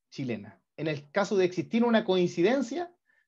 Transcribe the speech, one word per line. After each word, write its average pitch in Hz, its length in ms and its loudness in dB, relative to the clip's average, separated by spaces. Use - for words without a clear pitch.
chilena. 107 540 -8
En 151 80 -6
el 151 240 -6
caso 202 260 0
de 185 80 4
existir 180 400 0
una 226 220 2
coincidencia, 214 880 0